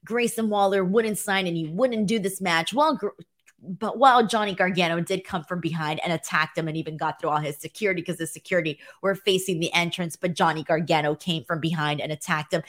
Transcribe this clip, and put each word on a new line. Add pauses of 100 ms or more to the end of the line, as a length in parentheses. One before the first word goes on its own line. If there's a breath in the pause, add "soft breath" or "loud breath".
Grayson
Waller
wouldn't
sign
and
he
wouldn't
do
this
match.
Well,
Gr-, (500)
but
while
Johnny
Gargano
did
come
from
behind
and
attacked
him
and
even
got
through
all
his
security,
'cause
the
security (220 loud breath)
were
facing
the
entrance,
but
Johnny
Gargano
came
from
behind
and
attacked
him.